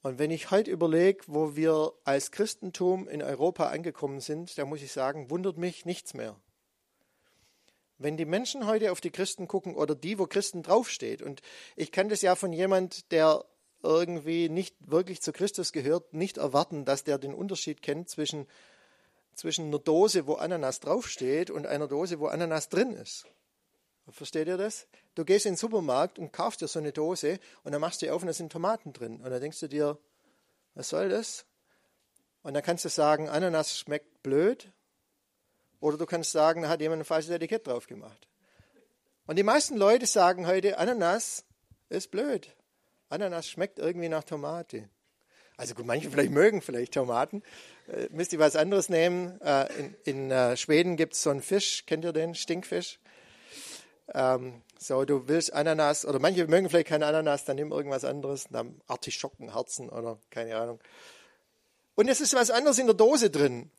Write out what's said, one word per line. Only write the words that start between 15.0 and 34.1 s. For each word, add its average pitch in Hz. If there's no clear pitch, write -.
zu 156
Christus 190
gehört, 156
nicht 170
erwarten, 143
dass 135
der 143
den 139
Unterschied 180
kennt 156
zwischen, 151
zwischen 160
einer 147
Dose, 165
wo 151
Ananas 156
draufsteht, 151
und 147
einer 147
Dose, 156
wo 147
Ananas 160
drin 226
ist. -
Versteht 156
ihr 185
das? 208
Du 165
gehst 185
in 196
den 165
Supermarkt 180
und 160
kaufst 208
dir 160
so 160
eine 151
Dose 160
und 147
dann 143
machst 165
du 160
die 139
auf 170
und 185
da 165
sind 160
Tomaten 170
drin. 117
Und 127
dann 127
denkst 151
du 151
dir, 147
"Was 143
soll 180
das?" 208
Und 139
dann 143
kannst 170
du 170
sagen, 151
"Ananas 160
schmeckt -